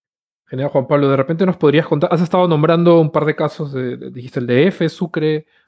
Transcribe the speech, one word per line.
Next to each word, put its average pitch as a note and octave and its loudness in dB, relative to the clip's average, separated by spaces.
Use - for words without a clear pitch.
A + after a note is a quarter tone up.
Genial, C3+ -6
Juan C3 -2
Pablo. C#3+ 2
De C3+ 0
repente E3 -2
nos F3+ -2
podrías D3+ 2
contar, D#3+ 0
has E3 0
estado F3+ 2
nombrando E3 4
un D#3 2
par D3 0
de D3+ -2
casos, D3 -6
de, B2+ -6
de, B2+ -14
dijiste B2+ -10
el A#2+ -4
D B2 4
F, F3 -2
Sucre, D#3 -4